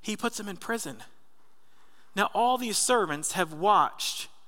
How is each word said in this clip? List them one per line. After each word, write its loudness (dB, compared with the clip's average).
He -4
puts -2
him -6
in -8
prison. -6
Now, 2
all 4
these -2
servants 2
have 0
watched. 2